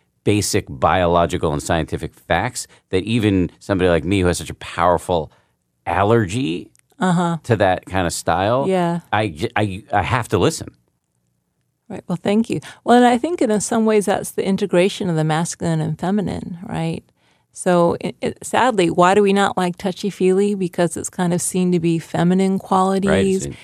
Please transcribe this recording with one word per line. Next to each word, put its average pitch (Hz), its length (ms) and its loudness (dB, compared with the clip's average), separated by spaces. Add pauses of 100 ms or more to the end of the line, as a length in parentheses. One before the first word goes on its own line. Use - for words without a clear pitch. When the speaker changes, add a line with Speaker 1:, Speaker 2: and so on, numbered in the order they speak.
(240)
Speaker 1:
basic 104 460 0
biological 85 840 2
and 76 100 -2
scientific 80 520 -4
facts - 540 -4 (220)
that 92 140 0
even 101 460 0 (100)
somebody 92 300 0
like 82 140 2
me 95 180 0
who 90 60 2
has 85 100 0
such 76 120 -10
a - 60 -14
powerful 85 760 -2 (540)
allergy 113 840 0 (280)
Speaker 2:
Uh-huh. 175 440 0
Speaker 1:
to 117 140 0
that 92 300 2
kind 92 200 -2
of 82 60 -4
style, 104 560 0
Speaker 2:
Yeah. 175 320 -2 (100)
Speaker 1:
I 110 180 0
j-, 85 260 -6
I, 101 360 -4
I 101 120 2
have 120 260 -2
to 110 80 2
listen. 120 320 0 (1200)
Speaker 2:
Right. 202 180 -12
Well, 175 140 -4
thank 214 280 0
you. - 120 -4 (220)
Well, 240 140 6
and 247 80 6
I 240 120 4
think 311 240 -4
in 214 200 2
some 226 240 0
ways 220 200 2
that's - 260 -2
the - 140 -6
integration 185 640 0
of 165 60 0
the 156 80 2
masculine 160 580 -2
and 156 180 -4
feminine, 175 580 -4 (100)
right? 165 360 -6 (480)
So 175 500 2
it, - 200 -6
it, - 220 -6
sadly, 208 460 2
why 175 240 4
do 208 80 6
we 196 120 4
not 202 220 0
like 180 220 -2
touchy-feely? 196 800 0
Because 175 420 -2
it's - 140 -8
kind 180 220 -2
of 175 80 0
seen 180 320 0
to 175 60 2
be 165 200 0
feminine 185 600 2
qualities, 190 500 0
Speaker 1:
Right, 196 180 4
it's 190 180 0
in, 143 60 -10 (120)